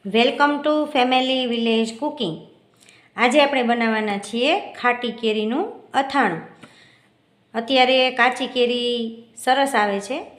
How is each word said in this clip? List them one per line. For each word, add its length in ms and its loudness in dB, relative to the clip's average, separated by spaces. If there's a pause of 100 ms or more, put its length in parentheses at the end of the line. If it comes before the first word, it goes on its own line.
Welcome 580 2
to 80 0 (140)
Family 600 0
Village 540 0
Cooking. 380 -6 (760)
આજે 260 4
આપણે 220 2
બનાવવાના 540 0
છીએ 560 -2
ખાટી 380 -2
કેરીનું 720 -2 (120)
અથાણું. 480 0 (1120)
અત્યારે 580 2
કાચી 360 0
કેરી 760 -2 (140)
સરસ 380 0
આવે 240 2
છે 260 -8 (140)